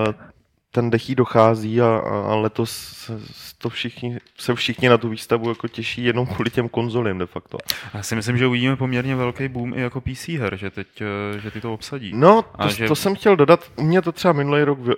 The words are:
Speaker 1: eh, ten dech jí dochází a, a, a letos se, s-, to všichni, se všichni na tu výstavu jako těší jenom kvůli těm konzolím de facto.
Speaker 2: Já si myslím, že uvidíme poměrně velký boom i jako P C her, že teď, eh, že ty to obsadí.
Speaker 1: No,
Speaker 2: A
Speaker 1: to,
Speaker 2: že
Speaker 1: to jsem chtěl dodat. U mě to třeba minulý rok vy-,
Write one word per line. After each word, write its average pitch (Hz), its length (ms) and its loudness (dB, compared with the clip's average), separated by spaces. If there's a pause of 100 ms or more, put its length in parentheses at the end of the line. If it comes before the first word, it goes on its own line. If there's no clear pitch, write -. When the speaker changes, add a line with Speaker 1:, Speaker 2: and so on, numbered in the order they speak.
Speaker 1:
eh, 107 40 -4 (580)
ten 120 180 0
dech 117 200 0
jí 135 60 -2
dochází 113 680 4
a, 120 40 4 (120)
a, 104 340 -4
a 110 40 2
letos 110 360 -2
se, - 480 -14
s-, - 380 -20
to 120 120 -8
všichni, 120 480 -8 (200)
se - 180 -2
všichni 127 340 0
na 120 80 10
tu 117 120 -2
výstavu 113 400 -2
jako 117 180 -6
těší 113 360 -8
jenom 120 220 2
kvůli - 240 -4
těm 117 200 -2
konzolím 113 480 -2
de 90 80 -4
facto. - 320 -12 (360)
Speaker 2:
Já 104 100 -10
si 117 120 -4
myslím, 113 220 -2
že 127 100 2
uvidíme 123 280 0
poměrně 127 400 -2
velký 127 320 -4
boom 123 260 -8
i 127 80 -4
jako 123 200 -6
P 131 140 -8
C 165 220 -8
her, 98 200 -4
že 98 120 -8
teď, - 180 -12 (140)
eh, 104 380 -6
že 104 120 -12
ty 107 100 -12
to 117 120 -6
obsadí. 110 420 -10
Speaker 1:
No, 196 300 6 (100)
Speaker 2:
A - 80 -4
Speaker 1:
to, 104 60 2
Speaker 2:
že 110 180 -2
Speaker 1:
to 151 80 4
jsem 196 200 0
chtěl 202 200 4
dodat. 156 400 4
U 131 80 -2
mě 175 180 4
to 170 100 -4
třeba 180 220 0
minulý 143 300 2
rok 139 160 0
vy-, 123 180 0